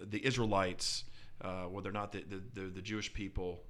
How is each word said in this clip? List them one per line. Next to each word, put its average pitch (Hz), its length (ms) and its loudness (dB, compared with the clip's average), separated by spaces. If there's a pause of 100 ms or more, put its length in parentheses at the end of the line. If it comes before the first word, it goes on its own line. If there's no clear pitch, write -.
the 104 240 -2
Israelites, 101 800 4 (380)
uh, 92 300 -2
well, 98 100 -4
they're 98 120 -2
not 101 180 0
the, 98 180 -2
the, 95 120 -4 (120)
the, 95 140 -4
the 92 140 -6
Jewish 104 320 -2
people 92 560 -2